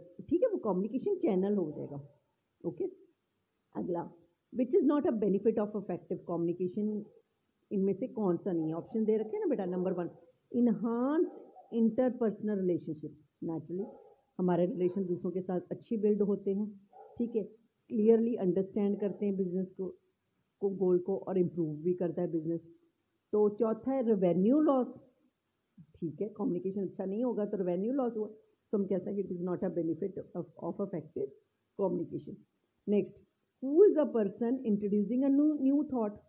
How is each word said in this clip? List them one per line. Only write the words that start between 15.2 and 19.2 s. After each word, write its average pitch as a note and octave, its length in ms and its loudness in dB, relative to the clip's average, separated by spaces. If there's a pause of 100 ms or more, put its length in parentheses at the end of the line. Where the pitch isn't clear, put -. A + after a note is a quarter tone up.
के F#3 100 -4
साथ F#3 200 -4 (100)
अच्छे - 260 -6
build G#3 240 2
होते G3+ 320 0
हैं, G#3 360 -6 (280)
ठीक A#3 180 -4
है, G#3 80 0 (440)
Clearly A3+ 480 4
understand F#3+ 640 0
करते G3+ 260 -4